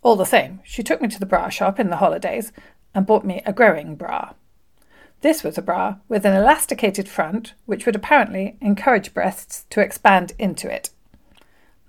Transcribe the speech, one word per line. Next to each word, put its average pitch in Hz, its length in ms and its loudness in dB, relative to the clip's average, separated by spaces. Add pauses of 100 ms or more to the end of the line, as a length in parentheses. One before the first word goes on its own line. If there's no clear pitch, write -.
All 233 140 6
the 185 100 0
same, - 380 0
she - 180 -8
took 220 200 -2
me 233 80 -2
to - 100 -12
the 196 60 -4
bra 180 240 0
shop 196 280 -2
in 208 120 0
the 170 80 -2
holidays 185 560 -2 (420)
and 196 100 2
bought 214 200 2
me 180 200 -6
a 202 60 -4
growing 160 440 2
bra. - 360 -8 (880)
This 311 240 2
was 156 140 -6
a 196 40 -6
bra 190 360 -2 (100)
with 208 180 0
an 196 120 4
elasticated 208 720 2
front, 185 440 -6 (120)
which 208 200 -6
would 233 120 0
apparently 202 640 0
encourage 208 520 0
breasts - 580 -6
to 208 100 0
expand 190 580 2
into 180 340 -4
it. - 160 -10 (1000)